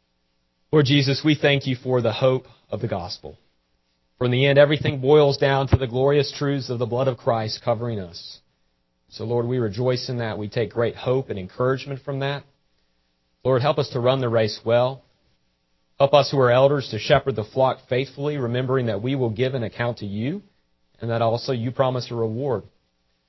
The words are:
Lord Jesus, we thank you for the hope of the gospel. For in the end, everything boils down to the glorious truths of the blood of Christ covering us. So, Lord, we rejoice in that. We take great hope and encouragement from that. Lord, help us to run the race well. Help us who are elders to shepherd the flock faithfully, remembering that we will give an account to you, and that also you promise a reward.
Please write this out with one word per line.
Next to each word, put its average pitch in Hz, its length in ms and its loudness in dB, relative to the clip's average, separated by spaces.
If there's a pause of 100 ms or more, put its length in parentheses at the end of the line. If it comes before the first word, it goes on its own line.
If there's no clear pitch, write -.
(720)
Lord 151 140 6
Jesus, 135 380 2
we 156 120 4
thank 143 300 2
you 135 100 -2
for 127 260 0
the 113 120 0
hope 131 340 0 (220)
of 104 120 -8
the 117 60 -4
gospel. 87 500 -10 (800)
For 123 80 -2
in 123 60 0
the 127 160 2
end, 139 100 4
everything 147 420 4
boils 143 380 6
down 135 300 2
to - 100 4
the 131 80 -2
glorious 135 460 0
truths 143 380 -4
of 120 100 -6
the 120 80 -2
blood 123 200 -2
of 123 120 -2
Christ 110 440 -2
covering 117 360 -4
us. 90 400 -16 (720)
So, - 160 -12
Lord, 117 200 -2
we 127 140 -2
rejoice 123 500 -2
in 123 80 -6
that. 110 220 -6
We 104 100 -8
take 113 220 -2
great 113 240 -2
hope 131 340 -2
and 107 80 -8
encouragement 131 640 -4
from 139 180 -8
that. 139 240 -6 (1000)
Lord, 127 180 2
help 151 160 0
us 143 120 -2
to 127 100 -6
run 127 200 2
the 127 80 -2
race 113 380 0
well. 123 380 2 (960)
Help 139 140 4
us 139 160 4
who 143 100 0
are 123 120 6
elders 135 380 4
to 107 100 -6
shepherd 139 360 2
the 107 80 -4
flock 131 440 -2
faithfully, 139 500 -4
remembering 127 500 -2
that 104 140 -2
we 131 140 -2
will 127 140 0
give 123 240 -2
an 123 100 -4
account 117 360 -4
to 110 60 -10
you, 117 360 -4 (580)
and 117 120 -4
that 117 100 0
also 117 320 0
you 123 180 -4
promise 127 400 -2
a 120 40 -6
reward. 113 480 -2 (640)